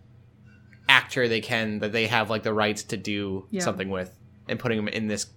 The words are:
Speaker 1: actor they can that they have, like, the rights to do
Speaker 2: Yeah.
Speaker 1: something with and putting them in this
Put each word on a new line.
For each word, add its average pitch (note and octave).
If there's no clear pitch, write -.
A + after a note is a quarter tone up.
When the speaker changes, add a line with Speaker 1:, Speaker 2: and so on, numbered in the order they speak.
Speaker 1:
actor B2+
they A2+
can A2
that G#2+
they A2+
have, A2
like, G#2+
the A2
rights G#2+
to A#2
do G2
Speaker 2:
Yeah. F#3+
Speaker 1:
something F#2+
with F#2
and A2+
putting A2+
them G#2
in A2
this G#2